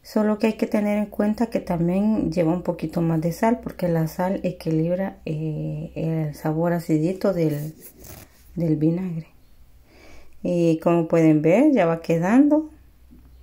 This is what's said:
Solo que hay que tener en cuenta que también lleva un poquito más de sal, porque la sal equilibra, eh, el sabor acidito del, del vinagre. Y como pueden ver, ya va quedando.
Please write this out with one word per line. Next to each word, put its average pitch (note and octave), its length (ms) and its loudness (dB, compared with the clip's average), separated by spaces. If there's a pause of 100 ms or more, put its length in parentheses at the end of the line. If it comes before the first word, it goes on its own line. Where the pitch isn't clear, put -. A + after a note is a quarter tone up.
Solo G#3+ 380 0
que A3 80 2
hay G#3+ 60 0
que G#3+ 120 -2
tener G#3 320 0
en G#3 80 0
cuenta G#3+ 420 -2
que G3 120 -4
también F#3 720 0
lleva E3 200 0
un F3+ 120 -2
poquito E3+ 380 -4
más E3 200 0
de E3+ 100 -2
sal, A#3 300 0
porque - 260 -6
la D#3+ 200 0
sal F#3 360 -4
equilibra, F3 840 -2
eh, D#3 720 -6
el D#3+ 400 -4
sabor D#3+ 380 -2
acidito E3+ 600 0
del, D#3 420 -2 (800)
del E3 200 0
vinagre. E3 520 -2 (1120)
Y E3+ 380 2
como E3+ 280 2
pueden D#3+ 340 4
ver, G#3+ 320 4
ya G3 120 4
va E3 160 0
quedando. C#4 680 4 (720)